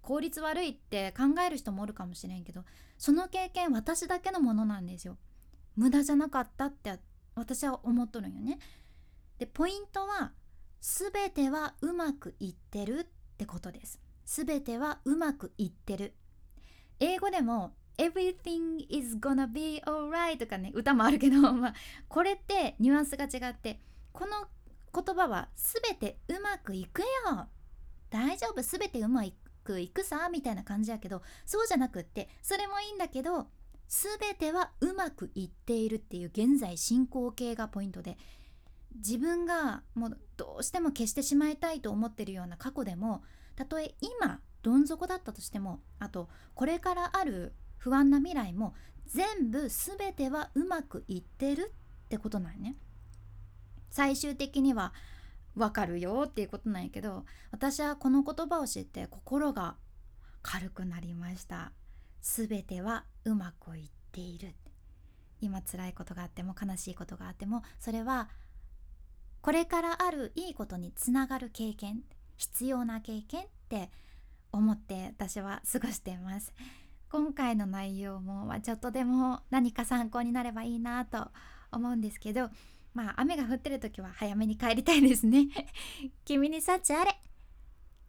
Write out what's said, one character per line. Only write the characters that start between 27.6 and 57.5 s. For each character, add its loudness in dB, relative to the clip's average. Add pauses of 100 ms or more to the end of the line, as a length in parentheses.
大 0
丈 -2
夫、 -4
す -4
べ -2
て -4
う 2
ま 4 (400)
く -4
い -4
く -2
さ」 -2
み -2
た -2
い -2
な -6
感 0
じ 0
や -4
け -10
ど、 -6 (240)
そ 2
う 0
じ 2
ゃ 6
な 4
く -6
っ -6
て、 -8 (120)
そ -2
れ -2
も -4
い -8
い -8
ん -8
だ 0
け -4
ど -2 (400)
「す 0 (120)
べ -2
て 0
は 0 (100)
う 2
ま -2
く -10
い -4
っ -10
て -4
い 2
る」 0
っ -2
て -10
い -6
う -8
現 6
在 -4
進 4
行 -2
形 -4
が -6
ポ -6
イ -4
ン -6
ト -12
で、 -10 (800)
自 -2
分 2
が 0 (100)
も -2
う -6 (200)
ど -8
う -4
し -2
て 0
も 4
消 -2
し -2
て -2
し 2
ま 6
い -4
た -2
い -4
と -4
思 0
っ -6
て -6
る -6
よ -6
う -8
な -12
過 -6
去 -4
で -4
も、 -2 (320)
た -4
と -2
え -6
今 -2 (240)
ど 6
ん 10
底 -2
だ 0
っ -6
た -10
と -12
し -8
て -6
も、 -6 (180)
あ -6
と -6 (260)
こ 0
れ 0
か 0
ら 0
あ 4
る -4 (240)
不 0
安 10
な 8
未 0
来 -2
も、 -2 (320)
全 0
部 0
す -4
べ -2
て -2
は -4
う 2
ま -2
く -10
い -4
っ -12
て -2
る -4 (320)
っ -20
て -2
こ -4
と -2
な -6
ん -10
ね。 -6 (1120)
最 4
終 -2
的 0
に 8
は 0 (600)
わ 2
か 2
る -2
よ 0
っ -10
て -2
い 0
う -10
こ -8
と -4
な -2
ん -6
や -6
け -8
ど、 -6 (260)